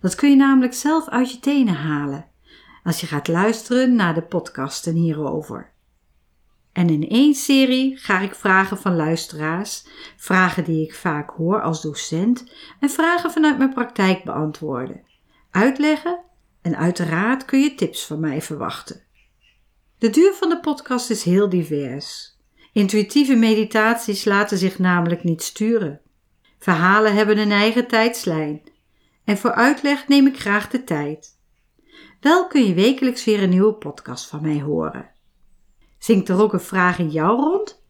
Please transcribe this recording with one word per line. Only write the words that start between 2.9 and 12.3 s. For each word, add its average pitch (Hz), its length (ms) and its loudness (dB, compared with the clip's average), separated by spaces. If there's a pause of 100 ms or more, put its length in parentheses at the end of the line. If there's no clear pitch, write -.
je 165 60 -10
gaat 147 200 -6
luisteren 226 680 0
naar 180 180 2
de 165 80 -2
podcasten 165 720 -6
hierover. 156 760 -4 (1000)
En 175 180 2
in 151 200 0
één 285 240 4
serie 262 640 2
ga 190 220 0
ik 196 160 -6
vragen 190 420 0
van 190 180 -2
luisteraars, 165 920 -4 (300)
vragen 185 460 0
die 160 200 -2
ik 156 120 -10
vaak 147 340 -6
hoor 175 320 -2
als 156 200 -4
docent 170 680 -4 (280)